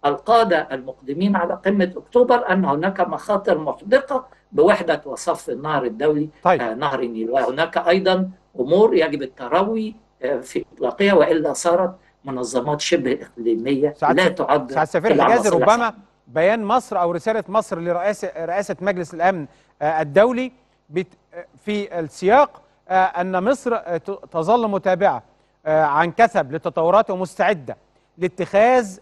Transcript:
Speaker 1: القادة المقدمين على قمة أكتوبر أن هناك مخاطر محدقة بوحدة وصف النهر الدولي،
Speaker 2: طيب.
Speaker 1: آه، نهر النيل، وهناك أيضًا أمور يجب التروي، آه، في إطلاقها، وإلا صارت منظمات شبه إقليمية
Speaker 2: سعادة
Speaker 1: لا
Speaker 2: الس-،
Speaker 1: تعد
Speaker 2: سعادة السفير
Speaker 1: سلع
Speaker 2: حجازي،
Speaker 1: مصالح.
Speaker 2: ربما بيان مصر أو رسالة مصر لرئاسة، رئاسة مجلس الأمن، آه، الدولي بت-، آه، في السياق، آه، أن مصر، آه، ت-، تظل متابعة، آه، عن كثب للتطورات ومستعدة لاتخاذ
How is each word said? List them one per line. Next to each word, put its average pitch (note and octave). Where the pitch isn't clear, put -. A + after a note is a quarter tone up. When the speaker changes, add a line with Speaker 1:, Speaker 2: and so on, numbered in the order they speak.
Speaker 1:
القادة F3+
المقدمين C3+
على F3
قمة F#3
أكتوبر A#3+
أن F#3+
هناك E3
مخاطر G3
محدقة G#3
بوحدة E3
وصف D3
النهر C#3
الدولي، D3
Speaker 2:
طيب. F3
Speaker 1:
آه، A2+
نهر C3+
النيل، A2+
وهناك C3+
أيضًا F#3
أمور F3+
يجب D3+
التروي، G3+
آه، C3
في -
إطلاقها، G3
وإلا D#3
صارت F3
منظمات C3
شبه C3+
إقليمية B2
Speaker 2:
سعادة E3
Speaker 1:
لا F3
Speaker 2:
الس-، F3+
Speaker 1:
تعد C#3
Speaker 2:
سعادة D3+
السفير E3+
Speaker 1:
سلع -
Speaker 2:
حجازي، G#3+
Speaker 1:
مصالح. F3
Speaker 2:
ربما A#3
بيان F3+
مصر G#3+
أو F3
رسالة G#3+
مصر G3+
لرئاسة، F3
رئاسة F#3+
مجلس F3+
الأمن، E3+
آه، D#3
الدولي A#3
بت-، F3
آه، E3+
في G3+
السياق، G3+
آه، F3+
أن F#3
مصر، B3
آه، F3
ت-، G3
تظل G#3+
متابعة، F#3
آه، D#3
عن D#3
كثب F#3
للتطورات F3
ومستعدة F3+
لاتخاذ G3